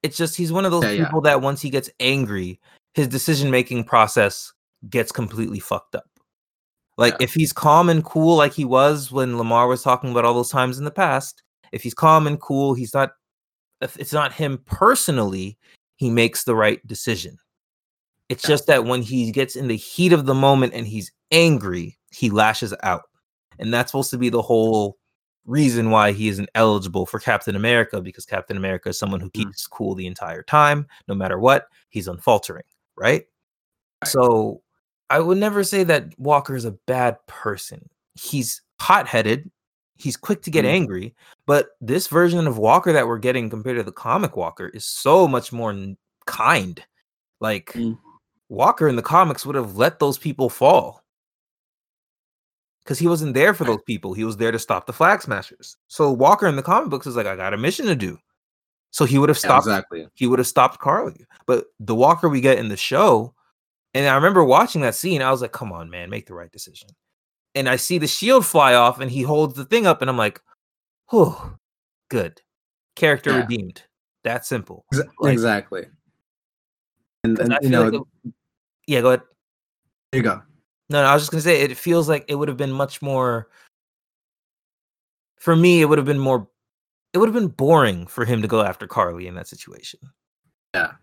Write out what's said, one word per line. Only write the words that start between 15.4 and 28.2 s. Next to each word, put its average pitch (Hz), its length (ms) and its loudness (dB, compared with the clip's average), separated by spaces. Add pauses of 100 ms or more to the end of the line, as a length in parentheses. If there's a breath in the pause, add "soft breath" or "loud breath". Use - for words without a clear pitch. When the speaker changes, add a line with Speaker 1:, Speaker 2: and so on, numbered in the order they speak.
Speaker 1:
he 127 120 -2
makes 113 340 2
the 117 120 0
right 107 320 2
decision. 92 500 -8 (920)
It's 120 140 -8
Speaker 2:
Yeah. - 60 -2
Speaker 1:
just - 180 2
that 127 180 4
when 127 160 -2
he 117 300 -4
gets 131 240 -4
in 131 120 -6
the 113 100 -2
heat 175 360 0
of 147 120 2
the 135 100 0
moment 135 380 4
and 117 140 -10
he's 107 240 -10 (200)
angry, 110 680 0 (140)
he - 180 -2
lashes 107 440 0 (100)
out. 90 200 -2 (560)
And 110 140 -4
that's 120 180 0
supposed 135 200 -4
to 127 60 -6
be 123 120 0
the 113 120 0
whole 110 560 0 (480)
reason 117 460 0
why 104 200 4
he 107 160 -4
isn't 101 280 -6
eligible 101 500 0
for - 140 -12
Captain 104 360 -2
America, 113 460 0
because 92 240 -18